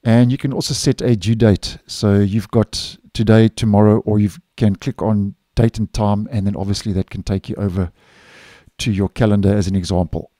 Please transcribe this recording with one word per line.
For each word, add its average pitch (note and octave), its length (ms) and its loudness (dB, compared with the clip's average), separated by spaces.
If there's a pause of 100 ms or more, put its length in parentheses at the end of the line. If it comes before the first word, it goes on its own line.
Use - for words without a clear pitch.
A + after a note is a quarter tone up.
And A#2+ 280 4
you C3+ 60 -2
can C#3 160 -6
also - 200 -4
set - 280 -2
a A#2+ 140 2
due G#2 200 -2
date. A2 520 0
So G2+ 320 0
you've G2+ 300 -2
got - 480 -4 (160)
today, A2 340 4
tomorrow, G#2+ 580 2
or G2+ 140 0
you G2+ 100 2 (260)
can G#2+ 200 0
click - 260 -8
on G2+ 340 -2 (200)
date A2+ 240 2
and G#2 120 -4
time, G#2 400 0
and G2+ 140 -4
then G2+ 100 -2
obviously G2 380 -4
that F#2 160 -2
can F#2+ 140 -12
take - 260 -4
you - 60 -6
over F#2 360 -4 (840)
to A#2+ 140 -2
your F#2+ 180 -2
calendar G#2 440 2
as G2+ 140 0
an G2 80 -2
example. F2 640 -4